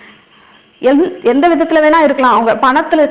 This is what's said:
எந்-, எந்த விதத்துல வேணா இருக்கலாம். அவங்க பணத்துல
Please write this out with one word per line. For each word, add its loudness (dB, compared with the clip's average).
எந்-, 0
எந்த 0
விதத்துல 0
வேணா 2
இருக்கலாம். 0
அவங்க 0
பணத்துல 0